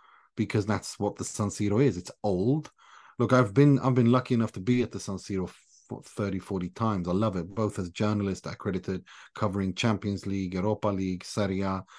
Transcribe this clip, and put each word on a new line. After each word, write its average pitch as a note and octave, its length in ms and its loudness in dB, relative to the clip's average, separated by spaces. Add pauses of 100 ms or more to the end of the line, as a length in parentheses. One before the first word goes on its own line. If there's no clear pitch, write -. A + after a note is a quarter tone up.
(360)
because G#2 280 0
that's G#2 340 -2
what G2+ 180 -2
the A2 80 -6
San G#2 240 -4
Siro G#2 360 2
is. F#2 140 2
It's - 120 -10 (140)
old. G#2 460 0 (480)
Look, B2 160 4
I've B2 180 6
been, C#3 280 8
I've B2+ 140 2
been A#2 160 6
lucky B2 240 2
enough A2+ 180 2
to G2+ 80 -10
be B2 220 2
at - 80 -4
the G2 100 -8
San G2 160 -6
Siro F#2 300 -4
f-, - 180 -16 (240)
what, G#2+ 160 -12
thirty, G2 340 -4
forty F2+ 320 -4
times. G2+ 380 -2
I F2 40 0
love G2+ 240 0
it, F2 180 -6
both G#2+ 240 -2
as F2+ 120 -6
journalist G2+ 560 -2
accredited, - 580 -6 (300)
covering F#2+ 400 -2
Champions G2+ 520 -2
League, F#2+ 280 -4
Europa G#2 340 0
League, F#2+ 360 -2
Serie G2 380 -2
A F#2+ 220 -2 (140)